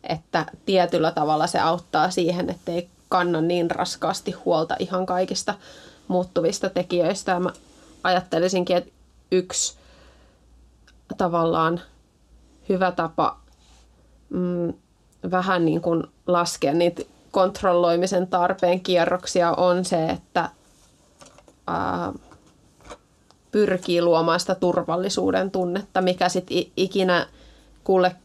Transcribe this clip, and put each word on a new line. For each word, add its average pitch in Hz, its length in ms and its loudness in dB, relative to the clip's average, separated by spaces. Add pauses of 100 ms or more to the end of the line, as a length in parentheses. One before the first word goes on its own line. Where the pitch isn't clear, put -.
että 160 420 -4 (200)
tietyllä 175 460 2
tavalla 156 360 0
se 175 120 -2
auttaa 170 500 0
siihen, 180 400 -2
ettei 175 400 -6 (200)
kanna 175 320 2
niin 175 300 0
raskaasti 185 600 -4
huolta 165 480 -2
ihan 185 260 -4
kaikista 185 500 -4 (520)
muuttuvista 180 640 -2
tekijöistä. 180 640 -2
Ja 180 80 0
mä 180 140 -4 (500)
ajattelisinkin, 180 760 0
että - 140 -4 (400)
yksi - 460 -2 (1400)
tavallaan 165 640 0 (880)
hyvä 185 220 2
tapa, 165 460 -2 (920)
mm, 175 440 -4 (580)
vähän 185 340 2
niin 165 160 2
kuin 170 220 0 (240)
laskea 170 460 0
niitä 175 280 2 (300)
kontrolloimisen 180 960 2
tarpeen 180 540 0
kierroksia 180 680 2
on 180 340 2
se, 165 200 0
että, 170 440 -4 (1160)
ää, 175 460 -4 (1400)
pyrkii 185 500 0
luomaan 170 380 2
sitä 185 160 -2
turvallisuuden 185 960 -2
tunnetta, 185 500 -2
mikä 185 280 0
sit 180 220 -4
i-, 175 260 -2
ikinä 185 500 0 (560)
kulle 180 420 2